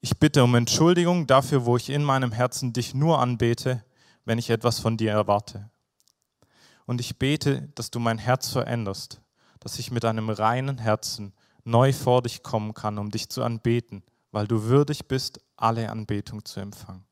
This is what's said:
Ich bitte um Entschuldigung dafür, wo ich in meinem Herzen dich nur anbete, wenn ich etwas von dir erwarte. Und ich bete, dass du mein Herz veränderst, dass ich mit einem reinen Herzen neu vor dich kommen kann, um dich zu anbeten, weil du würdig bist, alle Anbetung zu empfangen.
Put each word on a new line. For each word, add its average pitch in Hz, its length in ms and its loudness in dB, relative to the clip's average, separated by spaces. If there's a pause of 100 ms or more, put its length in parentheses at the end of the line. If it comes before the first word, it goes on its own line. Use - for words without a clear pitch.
Ich - 160 -2
bitte 147 260 6
um 123 120 6
Entschuldigung 170 720 4
dafür, 131 380 4
wo 120 120 4
ich 123 120 -4
in 143 140 0
meinem 131 280 0
Herzen 123 420 -2
dich 123 220 -4
nur 151 240 2
anbete, 120 640 0 (400)
wenn 117 140 0
ich - 100 -8
etwas 117 300 2
von 113 180 0
dir 110 140 0
erwarte. 104 580 0 (1160)
Und 123 140 -4
ich - 180 -8
bete, 139 580 -2
dass - 160 -10
du 120 80 -6
mein 117 180 0
Herz 117 320 0
veränderst, 117 720 -6 (380)
dass - 180 -12
ich 120 140 -10
mit 117 120 -2
einem 113 280 0
reinen 123 480 0
Herzen 107 520 -2 (320)
neu 123 300 4
vor 123 300 2
dich - 180 -8
kommen 107 320 -4
kann, 107 240 -6
um 104 140 -6
dich 110 180 -6
zu 123 140 -6
anbeten, 117 600 -2 (280)
weil 104 160 -2
du 107 160 0
würdig 143 440 2
bist, - 320 -4 (160)
alle 113 360 0
Anbetung 104 520 -6
zu - 160 -12
empfangen. 98 520 -16